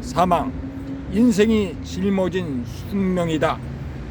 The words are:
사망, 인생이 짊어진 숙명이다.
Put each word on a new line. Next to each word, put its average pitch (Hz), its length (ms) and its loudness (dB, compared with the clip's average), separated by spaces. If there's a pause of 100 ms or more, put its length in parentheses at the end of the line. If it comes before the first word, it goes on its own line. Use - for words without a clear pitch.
사망, 165 500 2 (600)
인생이 214 720 4
짊어진 180 840 0
숙명이다. 170 920 0 (540)